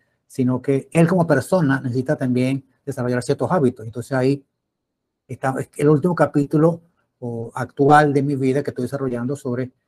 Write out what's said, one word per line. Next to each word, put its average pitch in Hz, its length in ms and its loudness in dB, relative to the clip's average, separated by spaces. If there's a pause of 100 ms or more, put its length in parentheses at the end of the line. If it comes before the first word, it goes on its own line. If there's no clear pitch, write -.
(280)
sino 127 340 0
que 135 300 -2
él 165 160 4
como 170 200 2
persona 135 540 2
necesita 131 360 -2
también 127 480 -2 (200)
desarrollar 123 380 -4
ciertos 131 280 -2
hábitos. 123 340 0
Entonces 113 280 -8
ahí 135 320 0 (840)
está 131 280 -4 (220)
el 147 120 2
último 156 260 2
capítulo, 151 680 2 (380)
o 117 360 -10
actual 143 580 4
de 139 100 0
mi 143 120 -2
vida 131 280 0
que 135 80 -6
estoy 127 140 -6
desarrollando 127 500 -6
sobre 127 360 -6 (160)